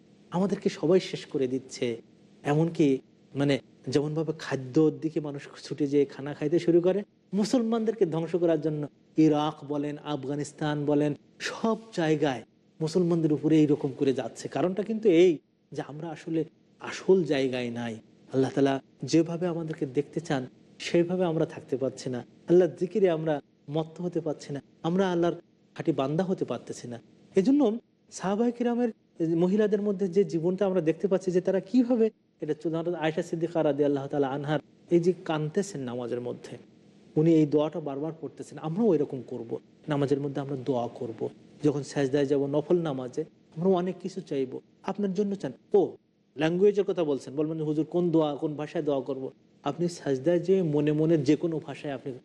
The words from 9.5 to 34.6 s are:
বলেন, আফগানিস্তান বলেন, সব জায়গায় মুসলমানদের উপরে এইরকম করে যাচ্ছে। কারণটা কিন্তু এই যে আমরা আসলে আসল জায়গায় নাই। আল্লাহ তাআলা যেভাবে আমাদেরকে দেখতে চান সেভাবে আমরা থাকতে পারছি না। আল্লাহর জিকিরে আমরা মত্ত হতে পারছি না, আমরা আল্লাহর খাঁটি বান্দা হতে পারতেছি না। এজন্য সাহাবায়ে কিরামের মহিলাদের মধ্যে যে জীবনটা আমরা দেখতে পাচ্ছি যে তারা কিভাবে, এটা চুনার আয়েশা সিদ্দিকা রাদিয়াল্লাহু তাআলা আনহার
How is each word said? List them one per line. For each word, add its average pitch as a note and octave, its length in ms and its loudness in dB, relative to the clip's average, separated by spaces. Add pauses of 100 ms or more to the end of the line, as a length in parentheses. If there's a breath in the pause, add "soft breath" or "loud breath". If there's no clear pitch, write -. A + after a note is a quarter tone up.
বলেন, D3 300 -4
আফগানিস্তান D3 880 -4
বলেন, D3 280 2 (260)
সব - 380 -2 (180)
জায়গায় D#3 480 0 (380)
মুসলমানদের E3 520 2
উপরে D3+ 240 2
এইরকম D3 400 4
করে C3+ 160 2
যাচ্ছে। A#2 340 -6
কারণটা F#3 360 0
কিন্তু A3 260 0
এই E3+ 280 6 (340)
যে D3 160 -10
আমরা D#3 220 -12
আসলে D#3+ 340 -4 (360)
আসল F#3 440 2
জায়গায় C3 460 0
নাই। A#2 260 -6 (380)
আল্লাহ C3 220 2
তাআলা C3+ 260 2 (220)
যেভাবে E3 440 0
আমাদেরকে D#3+ 380 -6
দেখতে C#3+ 340 -4
চান C#3 280 -4 (320)
সেভাবে F3 460 0
আমরা D#3+ 200 0
থাকতে - 320 -6
পারছি C3 320 -4
না। A#2+ 160 -6 (240)
আল্লাহর F3 300 6
জিকিরে F#3+ 300 2
আমরা D#3 320 0 (280)
মত্ত D#3+ 320 -4
হতে E3+ 200 -4
পারছি D3 320 -6
না, C3+ 80 -8 (220)
আমরা F3+ 280 0
আল্লাহর E3+ 240 0 (400)
খাঁটি D#3 160 -2
বান্দা C#3+ 320 0
হতে F3 220 -2
পারতেছি A#2+ 420 -10
না। A#2 140 -12 (340)
এজন্য A#3 440 4 (320)
সাহাবায়ে G#3 400 0
কিরামের A#3+ 380 0 (480)
মহিলাদের G3+ 440 2
মধ্যে G3+ 260 -2
যে F#3 160 2
জীবনটা F3 420 -2
আমরা F#3 160 0
দেখতে D#3+ 260 0
পাচ্ছি F#3 240 0
যে F3 100 2
তারা F#3 180 0
কিভাবে, A#3 500 2 (320)
এটা D3+ 120 -2
চুনার E3+ 420 -4
আয়েশা D#3+ 280 -2
সিদ্দিকা E3 400 -2
রাদিয়াল্লাহু C#3+ 440 2
তাআলা C#3+ 200 0
আনহার C#3+ 320 -2 (300)